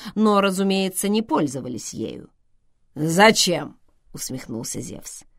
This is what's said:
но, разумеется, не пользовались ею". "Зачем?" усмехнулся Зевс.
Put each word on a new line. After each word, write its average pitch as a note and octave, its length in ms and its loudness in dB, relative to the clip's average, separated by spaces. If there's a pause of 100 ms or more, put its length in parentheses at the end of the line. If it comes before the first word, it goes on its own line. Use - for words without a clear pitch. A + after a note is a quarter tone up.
(140)
но, G#3 260 4
разумеется, F#3+ 680 0
не A3 140 2
пользовались C3 720 -4
ею". D2+ 340 -10 (640)
"Зачем?" E3 840 4 (340)
усмехнулся B2+ 680 -10
Зевс. - 420 -14 (160)